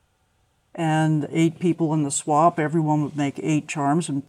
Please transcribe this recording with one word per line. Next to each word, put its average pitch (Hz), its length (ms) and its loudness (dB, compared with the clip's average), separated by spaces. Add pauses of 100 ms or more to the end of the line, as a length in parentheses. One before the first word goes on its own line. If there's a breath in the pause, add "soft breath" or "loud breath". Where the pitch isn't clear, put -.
(720)
And 156 580 0
eight 165 280 0
people 165 340 0
in 156 100 2
the 139 80 -4
swap, 160 480 2
everyone 151 440 0
would 143 140 -6
make 143 260 -4
eight 151 240 -2
charms 151 420 -2
and 139 200 -4